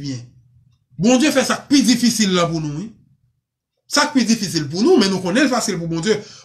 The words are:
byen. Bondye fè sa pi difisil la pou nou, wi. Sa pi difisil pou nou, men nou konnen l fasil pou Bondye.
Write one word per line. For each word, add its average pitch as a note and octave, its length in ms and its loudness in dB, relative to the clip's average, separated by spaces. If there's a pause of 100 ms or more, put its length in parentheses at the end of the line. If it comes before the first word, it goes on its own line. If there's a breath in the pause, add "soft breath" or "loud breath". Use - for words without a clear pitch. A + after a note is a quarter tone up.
byen. C3 180 -8 (800)
Bondye B3+ 320 2
fè B3+ 160 2
sa G#3 160 -2
pi C#4 220 4
difisil A3 500 2
la F3 140 2
pou D#3+ 100 -4
nou, D3+ 220 -6
wi. A#3 80 -12 (1000)
Sa C#4+ 220 0
pi A#3 160 0
difisil E3 420 -2
pou F#3 140 -2
nou, E4+ 160 6
men F#3+ 100 2
nou F#3 140 -4
konnen A#3+ 240 0
l - 20 -2
fasil G3+ 300 -4
pou E3 100 -8
Bondye. E3 300 -2 (240 loud breath)